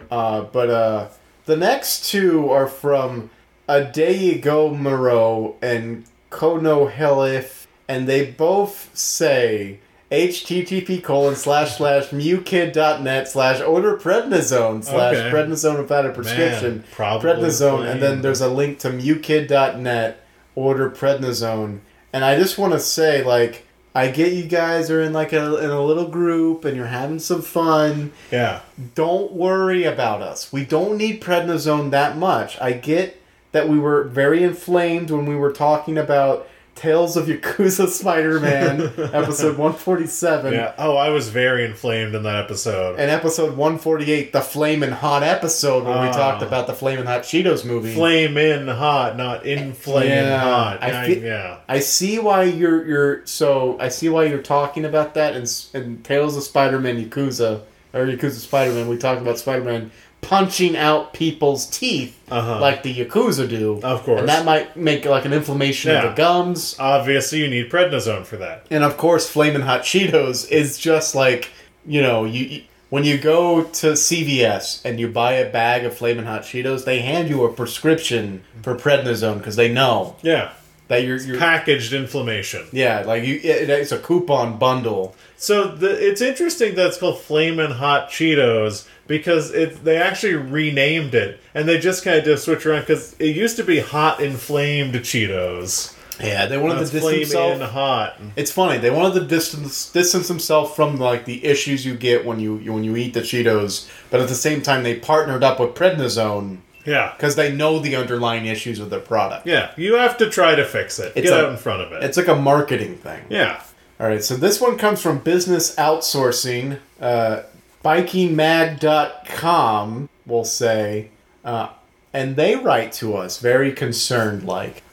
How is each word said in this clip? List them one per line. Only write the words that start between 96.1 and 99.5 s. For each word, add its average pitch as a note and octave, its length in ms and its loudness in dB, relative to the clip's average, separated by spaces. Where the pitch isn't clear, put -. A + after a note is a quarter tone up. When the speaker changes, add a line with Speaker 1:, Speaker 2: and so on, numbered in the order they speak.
Speaker 1:
Yeah, G2+ 220 0
they C3+ 120 -4
wanted D#3 200 0
Speaker 2:
That's C#3+ 140 -4
Speaker 1:
to D3+ 80 -2
distance D#3 320 0
Speaker 2:
Flamin' - 280 0
Speaker 1:
themselves. G#2+ 140 -8
Speaker 2:
Hot. B2+ 400 -2
Speaker 1:
It's C#3+ 140 -4
funny, F3 260 0
they A#2+ 140 2
wanted F3+ 300 2
to D3+ 40 -6
distance, D3 640 -4